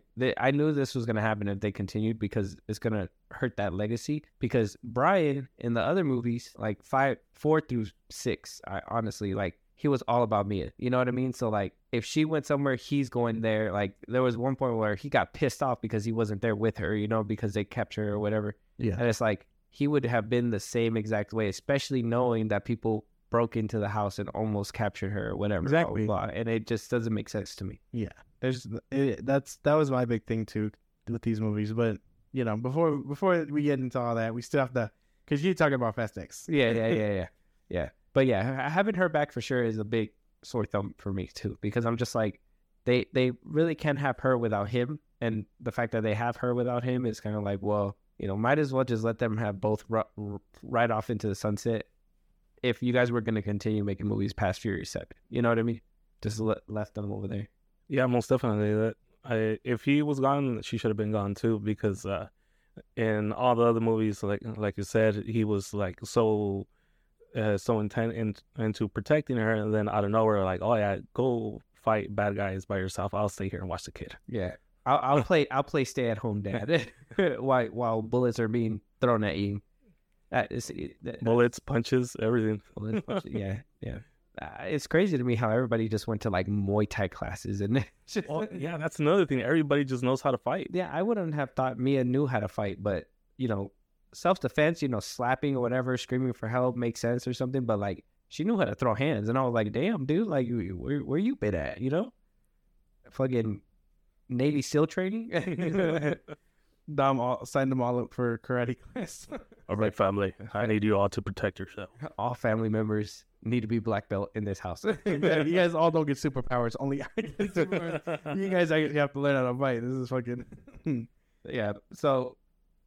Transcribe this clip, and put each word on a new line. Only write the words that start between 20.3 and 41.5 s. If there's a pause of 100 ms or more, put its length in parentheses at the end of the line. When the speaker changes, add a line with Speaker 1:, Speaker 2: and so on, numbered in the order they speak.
Speaker 1:
the
same
exact
way,
especially
knowing
that
people (260)
broke
into
the
house
and
almost
captured
her
or
whatever.
Speaker 2:
Exactly.
Speaker 1:
Blah,
blah,
blah.
And
it
just
doesn't
make
sense
to
me. (100)
Speaker 2:
Yeah. (320)
There's, (240)
it,
that's,
that
was
my
big
thing
too (380)
with
these
movies.
But, (360)
you
know,
before,
before
we
get
into
all
that,
we
still
have
to, (360)
'cause
you're
talking
about
Fast
X.
Speaker 1:
Yeah,
yeah,
yeah,
yeah, (420)
yeah. (240)
But
yeah,
I,
I
haven't
heard
back
for
sure
is
a
big (340)
sore
thumb
for
me
too,